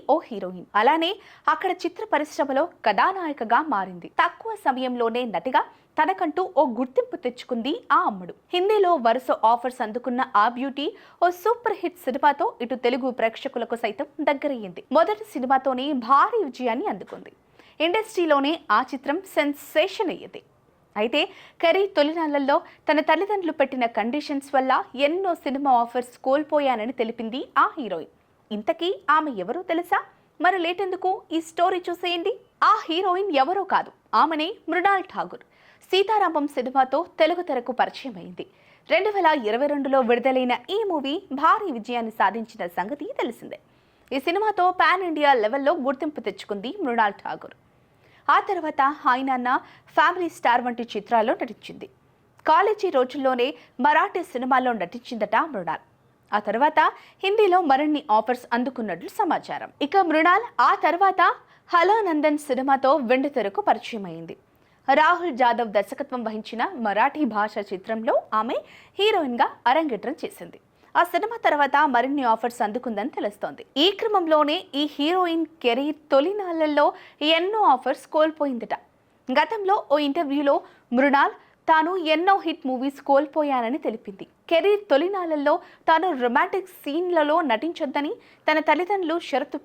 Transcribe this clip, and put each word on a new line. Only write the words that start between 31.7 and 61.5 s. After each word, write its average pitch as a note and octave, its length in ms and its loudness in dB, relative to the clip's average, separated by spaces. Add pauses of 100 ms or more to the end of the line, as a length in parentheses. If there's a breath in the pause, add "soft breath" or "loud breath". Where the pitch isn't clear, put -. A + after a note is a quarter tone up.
చూసేయండి. F4 460 -4 (380)
ఆ - 20 6 (160)
హీరోయిన్ F#4 440 -2 (120)
ఎవరో F#4 280 -2
కాదు, F3 180 0 (320)
ఆమెనే D#4 260 0 (240)
మృణాల్ F#4 420 0
ఠాగూర్. F3+ 320 -10 (440 soft breath)
సీతారామం F#4+ 540 2 (120)
సినిమాతో C4 440 0 (220)
తెలుగు E4+ 260 2
తెరకు B3+ 320 -4
పరిచయం G3+ 400 -4
అయింది. F3 240 -14 (440 soft breath)
రెండు F#4 280 2
వేల E4+ 160 4 (160)
ఇరవై A#3+ 240 0
రెండులో C4+ 260 0 (120)
విడుదలైన B3 440 2 (220)
ఈ - 20 0 (140)
మూవీ C#4+ 240 -4 (240)
భారీ F#4+ 380 2
విజయాన్ని A3+ 420 -6
సాధించిన G#3+ 420 -2 (160)
సంగతి C4 300 -6 (140)
తెలిసిందే. - 360 -8 (580 soft breath)
ఈ C#4 120 -4
సినిమాతో G4+ 360 0 (180)
పాన్ F4+ 280 2
ఇండియా D4 220 4 (100)
లెవెల్లో C#4 320 0 (140)
గుర్తింపు C#4+ 400 -4
తెచ్చుకుంది G3+ 420 -8 (140)
మృణాల్ A3+ 400 0
ఠాగూర్. - 320 -12 (760 soft breath)
ఆ - 20 6 (120)
తర్వాత D#4 340 -2 (200)
హాయ్ C4 260 2
నాన్న, B3 220 -2 (460 loud breath)
ఫ్యామిలీ E4+ 400 2
స్టార్ B3 300 2
వంటి A#3+ 260 -6
చిత్రాల్లో A3+ 480 0
నటించింది. - 460 -12 (600)
కాలేజీ G4 480 4
రోజుల్లోనే B3+ 520 0 (360 loud breath)
మరాఠీ E4+ 380 2 (100)
సినిమాల్లో B3+ 400 2 (100)
నటించిందట A3 540 -4 (180)
మృణాల్. E3 280 -6 (540)
ఆ G#3+ 120 -2
తర్వాత C#4 320 2 (440 loud breath)
హిందీలో G4 360 4 (120)
మరిన్ని D4 300 2 (160)
ఆఫర్స్ A#3+ 280 -2 (120)
అందుకున్నట్లు A#3+ 600 -6
సమాచారం. G3 540 -4 (160)
ఇక F#4+ 80 0 (160)
మృణాల్ F4 340 4 (220)
ఆ E4+ 40 4 (140)
తర్వాత F#4+ 340 2 (540 soft breath)